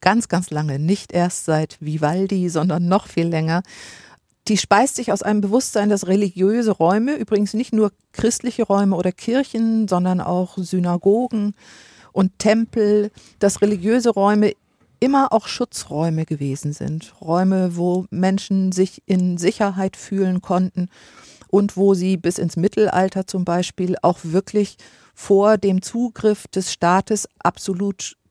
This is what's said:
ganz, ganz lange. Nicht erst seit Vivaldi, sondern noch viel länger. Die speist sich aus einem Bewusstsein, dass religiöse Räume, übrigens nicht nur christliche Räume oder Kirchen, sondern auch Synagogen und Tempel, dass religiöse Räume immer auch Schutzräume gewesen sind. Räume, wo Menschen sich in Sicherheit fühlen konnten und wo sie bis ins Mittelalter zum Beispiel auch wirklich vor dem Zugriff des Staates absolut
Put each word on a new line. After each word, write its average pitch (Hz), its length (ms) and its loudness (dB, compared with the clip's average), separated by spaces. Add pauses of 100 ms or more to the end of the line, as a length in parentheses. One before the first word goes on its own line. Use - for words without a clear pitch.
ganz, 214 260 2
ganz 180 220 -2
lange. 151 300 -4
Nicht 170 320 -2
erst 175 340 -2
seit 156 360 -2
Vivaldi, 175 680 -2
sondern 170 380 0
noch 190 200 2
viel 170 200 -2
länger. 165 340 0 (840)
Die 214 100 2
speist 220 380 2
sich 240 160 -4
aus 202 120 -2
einem 214 180 0
Bewusstsein, 208 480 0
dass 202 180 0
religiöse 202 640 2
Räume, 208 440 2
übrigens 208 400 -2
nicht 233 180 -4
nur 214 180 2 (200)
christliche 240 520 -2
Räume 196 320 2
oder 180 160 0
Kirchen, 226 760 -2
sondern 185 340 0
auch 180 360 -4
Synagogen 196 960 0 (560)
und 190 260 0
Tempel, 214 760 2 (280)
dass 202 220 2
religiöse 214 500 2
Räume 208 420 2 (460)
immer 269 340 2
auch 214 140 2
Schutzräume 160 800 -4
gewesen 143 480 -4
sind. 147 480 -8
Räume, 185 540 0
wo 180 360 0
Menschen 190 600 0
sich 185 360 -2
in 180 320 2
Sicherheit 190 580 -2
fühlen 185 440 -2
konnten 180 480 -2 (600)
und 202 260 2
wo 196 200 4
sie 185 220 0
bis 175 200 -2
ins 175 180 -4
Mittelalter 190 720 0
zum 180 180 -4
Beispiel 180 580 -2
auch 175 200 2
wirklich 196 540 -2 (380)
vor 202 420 4
dem 190 240 0
Zugriff 226 680 -2
des - 240 -6
Staates 190 560 0 (120)
absolut 190 760 -4 (160)